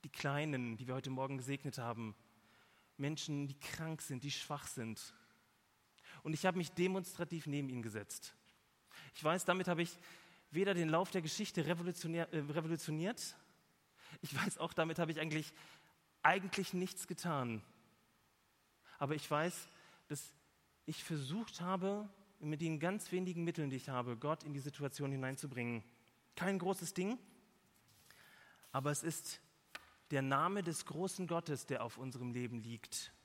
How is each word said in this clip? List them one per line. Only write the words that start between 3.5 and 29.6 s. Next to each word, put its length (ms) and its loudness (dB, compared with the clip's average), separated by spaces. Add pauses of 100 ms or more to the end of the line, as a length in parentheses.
krank 440 -4
sind, 200 -4
die 80 -4
schwach 360 -4
sind. 480 -6 (1080)
Und 100 -2
ich 120 -2
habe 140 6
mich 140 -2
demonstrativ 760 0
neben 220 0
ihn 140 -2
gesetzt. 520 -6 (800)
Ich 80 -10
weiß, 220 4
damit 240 4
habe 140 4
ich 160 -2 (520)
weder 240 4
den 140 4
Lauf 220 6
der 120 0
Geschichte 440 0
revolutionär, 680 0
äh, 60 2
revolutioniert. 1000 0 (840)
Ich 120 -6
weiß 240 2
auch, 140 -2
damit 260 2
habe 140 2
ich 80 -2
eigentlich, 320 0 (720)
eigentlich 500 4
nichts 340 -2
getan. 560 0 (1400)
Aber 160 0
ich 160 -4
weiß, 380 2 (400)
dass 260 -8 (500)
ich 200 -6
versucht 560 -2
habe, 480 2 (300)
mit 220 0
den 200 2
ganz 320 0
wenigen 320 0
Mitteln, 260 2
die 60 0
ich 120 -4
habe, 280 0
Gott 280 0
in 80 -6
die 80 -2
Situation 520 -2
hineinzubringen. 720 -2 (500)
Kein 240 2
großes 340 0
Ding, 260 2 (1500)
aber 180 2
es 120 0
ist 380 -4 (680)